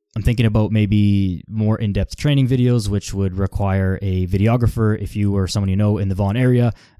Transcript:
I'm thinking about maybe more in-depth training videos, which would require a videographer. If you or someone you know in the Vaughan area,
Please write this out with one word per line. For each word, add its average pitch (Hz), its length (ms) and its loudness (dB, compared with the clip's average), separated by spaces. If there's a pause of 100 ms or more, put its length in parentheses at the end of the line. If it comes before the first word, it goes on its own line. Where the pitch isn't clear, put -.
(140)
I'm 104 80 -6
thinking 117 220 0
about 107 260 2
maybe 101 800 2
more 110 300 -2
in-depth 101 380 -4
training 139 300 0
videos, 123 420 2
which 101 260 -4
would 95 240 -2
require 95 640 -2
a 92 240 -2
videographer. 110 760 0
If - 160 -8
you 101 180 0
or 95 140 0
someone 98 220 -2
you 95 60 0
know 104 200 2
in 98 120 -2
the 95 60 -2
Vaughan 98 220 -2
area, 123 360 2 (280)